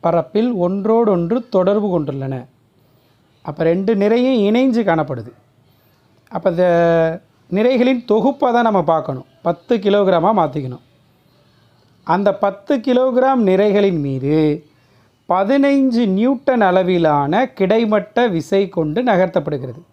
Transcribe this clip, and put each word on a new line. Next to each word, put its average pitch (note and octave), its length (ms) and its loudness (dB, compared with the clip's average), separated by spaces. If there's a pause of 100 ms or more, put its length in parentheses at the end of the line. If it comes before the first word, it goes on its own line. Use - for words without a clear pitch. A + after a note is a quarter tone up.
பரப்பில் F3 520 -2
ஒன்றோடொன்று G3 920 0
தொடர்பு F#3+ 500 0
கொண்டுள்ளன. C3+ 460 -6 (960)
அப்ப D#3 220 -8
ரெண்டு F#3+ 320 0
நிறையும் A3 600 2
இணைஞ்சு B3+ 220 2
காணப்படுது. D3+ 540 -2 (960)
அப்ப G3+ 200 -2
இந்த E3+ 720 2 (300)
நிறைகளின் A#3+ 540 0
தொகுப்பை B3 460 0
தான் A#3+ 120 2
நம்ம G3+ 200 2
பார்க்கணும். D#3 420 -2 (160)
பத்து F3 360 -2
கிலோகிராமா G3 600 2
மாத்திக்கணும். C3+ 440 -4 (1200)
அந்த G3 320 0
பத்து G3+ 420 -2
கிலோகிராம் B3+ 680 0
நிறைகளின் G3 560 2
மீது D3 680 -2 (640)
பதினைஞ்சு B3+ 760 0
நியூட்டன் A#3+ 520 0
அளவிலான F3+ 960 0
கிடைமட்ட G#3+ 720 0
விசை F#3+ 420 -2
கொண்டு D#3+ 340 -4
நகர்த்தப்படுகிறது. D#3 800 -2 (120)